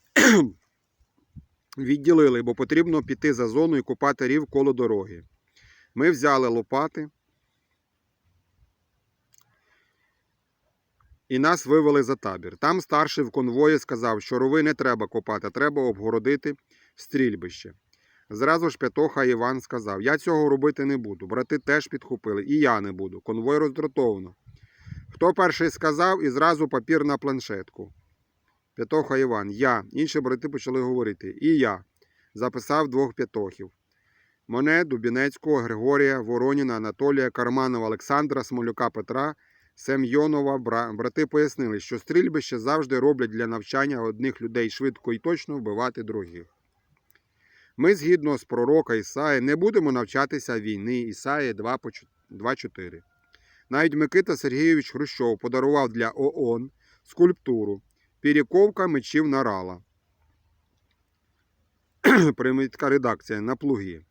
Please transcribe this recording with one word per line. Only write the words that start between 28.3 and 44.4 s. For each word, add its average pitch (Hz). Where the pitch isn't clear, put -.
П'ятоха 135
Іван: 110
«Я». 117
Інші 151
брати 127
почали 131
говорити: 117
«І 156
я». 104
Записав 127
двох 131
п'ятохів. 101
Мене, 147
Дубінецького, 135
Григорія, 131
Вороніна, 123
Анатолія, 127
Карманова, 123
Олександра, 139
Смолюка, 117
Петра, 131
Семйонова. 139
Бра-, 117
брати 120
пояснили, 131
що 117
стрільбище 151
завжди 135
роблять 127
для 113
навчання 127
одних 113